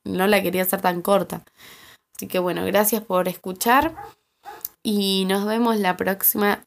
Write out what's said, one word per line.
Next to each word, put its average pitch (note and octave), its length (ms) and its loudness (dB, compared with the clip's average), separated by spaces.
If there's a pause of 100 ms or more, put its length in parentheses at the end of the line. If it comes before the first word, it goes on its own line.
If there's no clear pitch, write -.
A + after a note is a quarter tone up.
no F#3+ 220 0
la G3+ 140 4
quería F#3 200 0
hacer F#3 200 -2
tan F3 200 0
corta. F3 420 0 (720)
Así G3 120 -12
que F#3 120 -4
bueno, F3 260 -2
gracias G#3 380 0
por F3+ 240 0
escuchar A#3+ 680 0 (880)
y G3 460 0
nos G3 180 0
vemos A3+ 340 2
la F#3 180 0
próxima G3 680 0